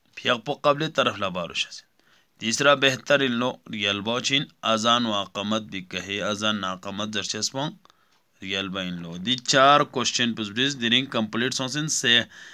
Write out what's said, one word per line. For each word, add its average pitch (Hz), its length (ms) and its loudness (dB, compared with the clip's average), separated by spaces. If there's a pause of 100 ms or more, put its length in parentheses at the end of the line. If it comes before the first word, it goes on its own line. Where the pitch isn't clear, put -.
(160)
फिर 120 200 2
पो 135 180 -6 (100)
कबले 147 260 2
तरफ 120 280 0
ला 98 120 0
बारुश 85 380 -4
से। - 260 -20 (460)
तीसरा, 143 340 4
बेहतर 135 480 4
इन 131 100 2
लो 120 380 -2
रियल 101 320 -2
बॉचिन 123 440 -2 (180)
अजान 117 420 2
व 110 80 0
अकामत 101 500 -2
भी 95 200 -10
कहे, 95 360 -6
अजान 107 360 -2
ना 95 160 -4
अकामत 101 380 -8
जर्चेस 107 380 -4
पोंग 143 240 -6 (680)
रियल 98 260 -4
बा 95 140 -6
इन 90 140 -6
लो। 85 220 -12
दी 117 180 -2
चार 143 500 6
क्वेश्चन 120 480 -2
पुस 107 160 -6
ब्रिज 135 260 0
दिनिंग 123 320 2
कंप्लीट 117 460 -2
सोसिन 135 360 -4
से, 120 280 4
अ, 113 80 2 (280)